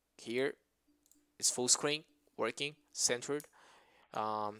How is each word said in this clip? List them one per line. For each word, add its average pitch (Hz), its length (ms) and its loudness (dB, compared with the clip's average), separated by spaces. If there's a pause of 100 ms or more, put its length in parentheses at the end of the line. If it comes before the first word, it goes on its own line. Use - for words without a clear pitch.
(180)
here, 123 360 -2 (880)
it's - 100 2
full 123 180 0
screen, 151 360 2 (340)
working, 143 380 -2 (180)
centered, 127 520 0 (680)
um, 107 460 -2